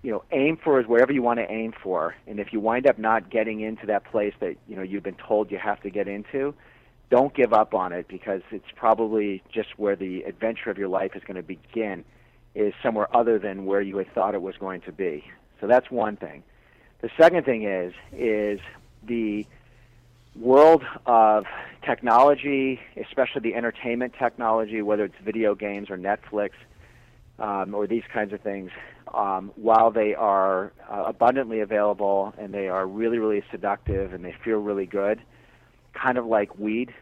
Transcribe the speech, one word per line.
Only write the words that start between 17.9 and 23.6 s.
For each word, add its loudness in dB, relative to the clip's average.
is -2
the -4
world 8
of 6
technology, 4
especially -4
the -2
entertainment -4